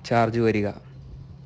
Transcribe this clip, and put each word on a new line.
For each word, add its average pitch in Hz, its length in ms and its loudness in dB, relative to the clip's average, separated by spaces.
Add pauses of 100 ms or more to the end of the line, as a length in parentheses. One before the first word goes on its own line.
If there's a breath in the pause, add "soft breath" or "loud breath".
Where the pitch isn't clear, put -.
ചാർജ് 117 380 4
വരിക. 104 220 2 (760)